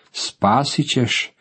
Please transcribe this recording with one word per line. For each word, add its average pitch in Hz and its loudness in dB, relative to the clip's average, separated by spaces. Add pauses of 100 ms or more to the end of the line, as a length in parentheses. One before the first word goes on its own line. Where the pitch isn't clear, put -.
(120)
spasit 131 0
ćeš - -2